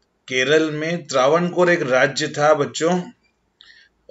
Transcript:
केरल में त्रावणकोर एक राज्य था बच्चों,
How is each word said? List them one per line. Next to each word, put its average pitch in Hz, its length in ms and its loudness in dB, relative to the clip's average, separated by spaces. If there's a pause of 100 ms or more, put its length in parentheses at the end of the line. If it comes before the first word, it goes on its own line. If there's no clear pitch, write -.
(280)
केरल 147 440 0
में 156 360 -6
त्रावणकोर 175 640 2
एक 165 120 2
राज्य 139 460 0
था 147 260 2
बच्चों, 151 480 -2 (1080)